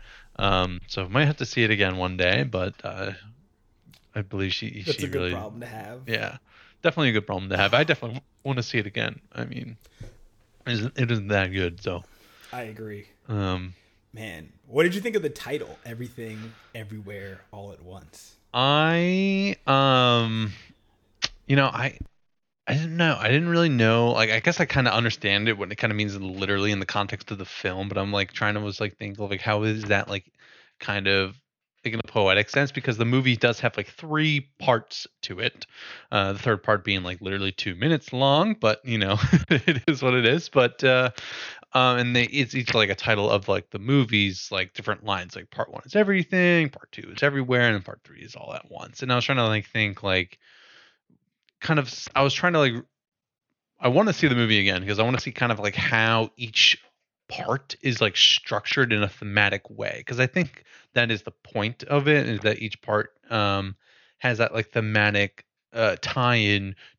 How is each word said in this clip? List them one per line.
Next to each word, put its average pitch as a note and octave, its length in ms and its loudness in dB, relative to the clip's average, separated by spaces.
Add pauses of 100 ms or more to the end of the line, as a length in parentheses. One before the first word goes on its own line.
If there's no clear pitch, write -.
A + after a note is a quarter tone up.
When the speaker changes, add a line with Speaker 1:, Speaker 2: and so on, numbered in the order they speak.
(360)
Speaker 1:
Um, F2+ 500 0
so F#2+ 200 -6
might C3 200 2
have D3+ 120 0
to B2 80 -6
see A#2 180 0
it G#2+ 60 2
again G2 280 2
one F#2 180 -2
day, F#2 280 2
but, F#2+ 380 -4
uh, G2 300 -8 (1000)
I G#2+ 80 -6
believe F#2+ 320 -4
she, G#2+ 320 -10
Speaker 2:
That's D3 120 -4
Speaker 1:
she D3 60 -6
Speaker 2:
a C3+ 40 -6
good B2+ 100 -4
Speaker 1:
really F2+ 140 -2
Speaker 2:
problem G#2+ 280 -10
to A#2 60 -14
have. A2+ 400 -16
Speaker 1:
Yeah, G#2+ 320 -6 (440)
definitely D#3 280 2
a - 20 0
good G#2+ 140 0
problem F#2+ 240 -6
to F#2+ 80 -2
have. G2+ 160 4
I D3 100 6
definitely B2+ 380 -4 (220)
wanna C3 180 -2
see - 160 -2
it G2+ 80 -2
again. A2 340 -6 (120)
I A#2+ 120 -8
mean, B2 320 -12 (920)
it B2 60 -4
isn't, A#2 260 -4
it A#2+ 120 2
isn't G#2 180 -2
that G2 240 2
good, F2+ 300 -4
so. F2 220 -8 (480)
Speaker 2:
I B2 120 -10
agree. G#2+ 420 -14 (220)
Speaker 1:
Um, F#2 460 -4 (380)
Speaker 2:
Man, F#2+ 400 -14 (140)
what C3+ 160 0
did F3+ 120 2
you G3+ 60 -6
think A3+ 160 -6
of F3 60 -2
the D3+ 80 -4
title, - 540 -10
Everything, A2+ 680 -12 (220)
Everywhere, G2+ 680 -14 (100)
All G2+ 200 -16
at - 100 -20
Once? - 540 -20 (160)
Speaker 1:
I, F3 1040 2 (100)
um, A#2+ 880 4 (920)
you C3+ 100 2
know, C#3 100 4
I, - 320 -4 (680)
I C3+ 80 -2
didn't D#3+ 220 -2
know. E3 220 2
I G#2+ 100 -2
didn't D#3 200 2
really E3+ 200 4
know. A#2 440 4
Like, A2 180 2
I A2+ 100 2
guess F3 200 0
I D#3 60 2
kinda B2+ 280 2
understand G#2+ 540 0
it, G#2 100 0
what G2 140 -6
it G#2 40 -10
kinda A2 180 -2
means G#2 260 -2
literally G2 520 -2
in G2 80 -2
the F#2+ 60 -4
context - 440 -4
of G#2+ 80 -8
the F#2 80 -10
film, F#2+ 420 -6
but G2 100 -2
I'm, G2+ 140 -2
like, G2 200 -2
trying G#2 220 0
to G#2 60 -2
was, G#2 200 -6
like, G#2 180 -6
think G2+ 200 -10
of, G2+ 120 -6
like, F#2+ 100 -4
how G#2+ 240 0
is A2 220 -2
that, G2+ 220 2
like, G2 240 -8 (480)
kind G2+ 280 -2
of G2 320 0 (460)
like, A2+ 100 -6
in A2+ 60 -4
a - 60 -6
poetic G2+ 440 2
sense, C#3 220 0
because A#2+ 260 -4
the A2+ 80 2
movie B2+ 300 2
does A#2+ 240 0
have, A#2+ 160 -2
like, - 120 -6
three D3+ 520 -2 (180)
parts - 480 0 (160)
to F#2 180 -10
it. - 260 -6 (460)
Uh, G2 220 0
the G2+ 40 -10
third G#2+ 240 0
part G#2 220 2
being, G2 180 -2
like, F2+ 200 -8
literally F#2+ 300 -4
two F#2 220 -6
minutes C#3+ 380 0
long, C#3+ 420 2
but, G#2+ 300 0
you A#2 140 -2
know, F#2+ 180 2 (160)
<laughs> - 180 4
it C#3+ 380 2
is C#3 140 0
what B2+ 120 4
it A#2+ 120 4
is. D#3 240 2
But, B2 340 4
uh, B2+ 260 4 (600)
um, B2+ 260 4
and B2 180 2
they, A#2+ 80 4
it's B2+ 300 -2
each, B2+ 200 -2
like, G#2 160 4
a - 40 2
title G#2+ 360 0
of, G2+ 180 0
like, F#2+ 220 0
the G2+ 80 -8
movies, A2 760 0
like, F#2 220 -4
different G#2 300 -6
lines. F#2 320 -6
Like, - 140 -16
part - 220 -8
one - 140 -14
is - 100 -2
everything, F3+ 760 4
part - 220 -20
two - 240 -16
is - 60 -2
everywhere, C3 400 2
and A#2 140 4
then F#2 60 -4
part - 220 -14
three - 180 -20
is - 120 -18
all - 200 -14
at - 160 -14
once. - 320 -14
And B2+ 100 0
I B2 40 4
was A#2 80 0
trying C3+ 140 0
to, A#2 80 4
like, G#2+ 200 0
think, G#2 360 -2
like, F#2 360 0 (1200)
kind D#3 180 0
of C3 80 -2
s-, - 280 -12
I C3+ 80 4
was C3+ 120 2
trying F3+ 200 0
to, D#3 40 4
like, C3 160 4 (1040)
I B2 100 2
wanna F3+ 240 4
see D3+ 160 2
the B2+ 60 4
movie A2 260 4
again, F#2+ 260 2
'cause G2+ 120 -2
I A2 60 4
wanna B2+ 160 0
see C3 120 -8
kind A#2+ 200 0
of, G#2 60 -2
like, G2+ 160 -2
how A2+ 600 0
each A#2+ 420 2 (500)
part - 540 -4
is, B2+ 180 0
like, G#2 160 0
structured - 760 2
in G#2 100 2
a G2+ 60 0
thematic G2+ 640 0
way. G#2+ 360 -8
'Cause A#2+ 140 -4
I B2+ 60 4
think - 380 -4 (300)
that A#2+ 160 2
is G#2+ 120 -2
the - 80 -14
point - 540 -6
of C#3+ 240 0
it, C#3+ 200 4
is G#2+ 120 -2
that G#2+ 200 0
each A2 220 -8
part, G#2+ 320 -2 (160)
um, G2 460 0 (420)
has A#2+ 200 0
that, A#2 140 2
like, A2 200 -4
thematic, G#2 720 2 (280)
uh, G#2+ 300 2
tie-in G#2 720 0 (240)